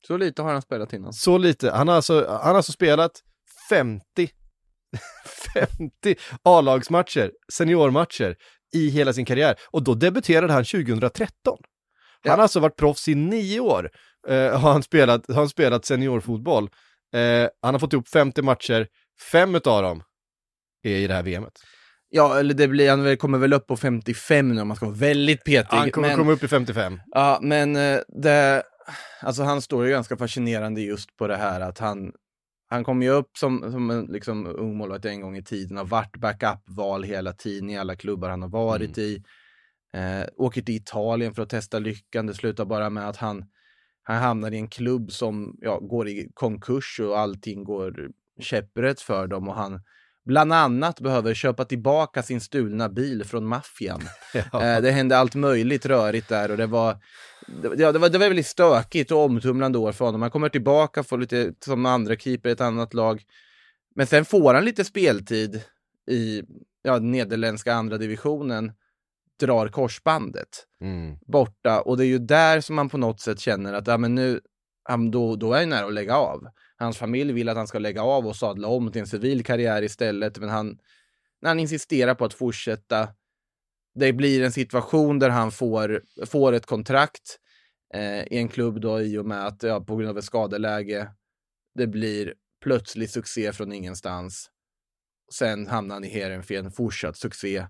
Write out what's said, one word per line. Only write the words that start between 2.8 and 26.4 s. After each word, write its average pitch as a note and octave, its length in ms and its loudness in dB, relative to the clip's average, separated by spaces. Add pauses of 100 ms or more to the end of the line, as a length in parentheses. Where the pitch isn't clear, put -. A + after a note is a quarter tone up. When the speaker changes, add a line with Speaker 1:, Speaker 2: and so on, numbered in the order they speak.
Speaker 2:
femtio, C3+ 580 0 (640)
<laughs> A#2 60 -8 (560)
femtio - 600 -2 (260)
A-lagsmatcher, C#3+ 880 4 (200)
seniormatcher D3+ 840 2 (380)
i D#3+ 140 2
hela C#3 240 2
sin B2 120 -2
karriär. B2+ 300 2 (160)
Och D#3 140 -2
då B2+ 100 4
debuterade E3+ 580 4
han B2+ 120 4
tjugohundratretton. B2 920 -2 (640)
Han C3+ 80 0
Speaker 1:
Ja. - 60 8
Speaker 2:
har G#3+ 60 6
alltså F#3+ 180 6
varit D3+ 160 4
proffs D3 320 2
i D3+ 60 2
nio G3 460 0
år. A2 300 2 (380)
Eh, C3 320 2
har D3 120 6
han C#3+ 100 4
spelat, A#2+ 460 6
har B2 60 -2
han D3 140 4
spelat A#2+ 360 2
seniorfotboll. A#2+ 880 0 (440)
Eh, A#2+ 340 4 (140)
han C3 120 0
har C3+ 40 0
fått D3+ 140 0
ihop C3 160 0
femtio C#3+ 340 4
matcher. A#2 440 2 (460)
Fem F3+ 220 6
utav A#2+ 280 4
dem E2+ 200 -4 (800)
är G2+ 140 -2
i G2 100 0
det F#2+ 80 -2
här F2+ 80 -2
V F2+ 120 -4
M:et. G#2+ 180 -10 (560)
Speaker 1:
Ja, C#3+ 300 4
eller C#3+ 160 2
det C#3+ 140 4
blir, C#3 220 6
han C#3 140 4
väl, C#3 120 4
kommer C#3 220 0
väl C#3 140 4
upp C#3 140 2
på B2+ 100 -2
femtiofem B2 800 0
nu A2 60 0
om G#2 80 -4
man G#2+ 80 -6
ska A2 100 -4
vara G#2 100 -6
väldigt C#3+ 480 2
petig. C3+ 320 4
Speaker 2:
Han C#3+ 140 4
kommer D3 180 0
Speaker 1:
Men C#3+ 100 2
Speaker 2:
komma D#3 140 6
upp D3 100 2